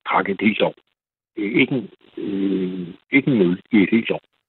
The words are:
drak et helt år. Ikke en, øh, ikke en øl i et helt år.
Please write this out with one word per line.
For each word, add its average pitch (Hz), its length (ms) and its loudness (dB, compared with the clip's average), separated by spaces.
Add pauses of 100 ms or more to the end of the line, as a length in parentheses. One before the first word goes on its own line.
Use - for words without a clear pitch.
drak - 200 -2
et 95 120 -6
helt 104 200 2
år. 85 120 0 (640)
Ikke 131 400 -2
en, 101 140 -6 (280)
øh, 92 680 -4 (240)
ikke 139 200 2
en 113 100 4
øl 90 200 2 (100)
i 113 60 4
et 95 140 4
helt 113 200 2
år. 87 100 -6 (280)